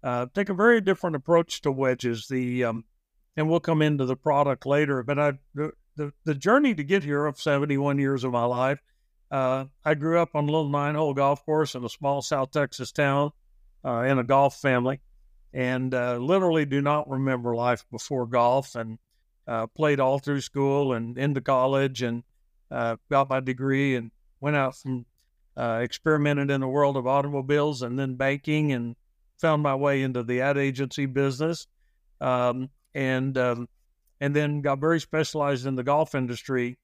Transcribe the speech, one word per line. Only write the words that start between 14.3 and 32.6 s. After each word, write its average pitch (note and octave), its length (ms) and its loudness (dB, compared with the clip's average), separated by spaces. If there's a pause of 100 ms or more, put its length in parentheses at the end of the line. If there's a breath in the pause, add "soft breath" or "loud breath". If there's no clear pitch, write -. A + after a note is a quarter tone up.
family, C3 400 0 (540)
and, B2+ 400 -2
uh, B2 220 -2
literally D#3+ 500 2
do C#3+ 160 0
not D3 260 0
remember C3 460 -2
life A#2+ 360 0
before B2 360 -6
golf, B2 480 2
and, A2+ 240 -8 (500)
uh, A2+ 200 -2
played D3 320 0
all C3 180 2
through C#3 220 -4
school C#3 520 0
and A#2 240 -6
into C3+ 240 0
college C3+ 640 2
and, A#2+ 200 -2 (480)
uh, A#2 260 -2 (140)
got C#3 200 2
my C3 100 0
degree C3 560 0
and A#2 140 -6 (300)
went D3 140 0
out C3+ 300 0
and, B2+ 200 -6 (520)
uh, A#2 260 -2
experimented D3 680 2
in C#3 100 2
the C3 80 -2
world C#3 280 2
of B2 100 -2
automobiles C#3+ 760 0
and B2 160 -4
then C3 160 -2
banking C#3+ 580 0
and A#2+ 220 -4 (460)
found D#3 220 2
my C#3+ 120 2
way C#3 280 2
into B2+ 200 -2
the B2 180 -2
ad C#3 160 2
agency C#3 500 -2
business, C#3 600 -2 (540)
um, B2+ 500 0 (240)